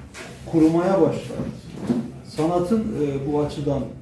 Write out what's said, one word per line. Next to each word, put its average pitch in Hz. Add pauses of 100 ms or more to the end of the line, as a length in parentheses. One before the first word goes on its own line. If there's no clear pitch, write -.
(520)
kurumaya 170
başlar. - (880)
Sanatın, 175
e, 143
bu 147
açıdan 143 (180)